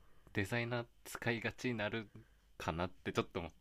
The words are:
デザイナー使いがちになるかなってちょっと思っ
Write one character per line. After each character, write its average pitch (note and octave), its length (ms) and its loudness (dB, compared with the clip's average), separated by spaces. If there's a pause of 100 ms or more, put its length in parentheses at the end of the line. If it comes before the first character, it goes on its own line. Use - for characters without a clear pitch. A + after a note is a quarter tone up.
(340)
デ G2+ 120 4
ザ A#2+ 140 0
イ A#2 80 0
ナ A#2+ 160 0
ー - 20 -6 (200)
使 - 260 0
い A2+ 100 2
が A2 100 0
ち - 160 -4
に B2 60 4
な G#2+ 160 2
る A2 180 -2 (500)
か - 140 0
な E2 140 2
っ F#2 40 -4
て - 220 -4
ち - 80 4
ょ A2+ 40 4
っ - 40 -2
と - 120 -2
思 E2+ 100 -2
っ - 120 -10